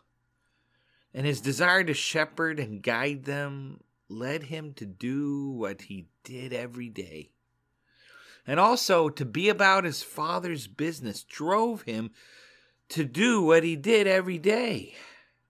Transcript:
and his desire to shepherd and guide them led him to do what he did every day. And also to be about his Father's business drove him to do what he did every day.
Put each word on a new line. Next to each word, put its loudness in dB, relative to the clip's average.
and -4
his 0
desire 4
to 0
shepherd -2
and -8
guide -2
them -8
led -6
him -10
to -14
do -4
what -6
he -14
did -12
every -8
day. -14
And 2
also 4
to -6
be 0
about 4
his -6
Father's -6
business -6
drove 0
him -6
to -2
do 2
what 6
he -2
did 4
every 2
day. -2